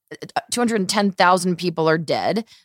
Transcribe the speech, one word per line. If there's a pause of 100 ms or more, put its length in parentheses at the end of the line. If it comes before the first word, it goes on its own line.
(520)
two
hundred
ten
thousand
people
are
dead. (200)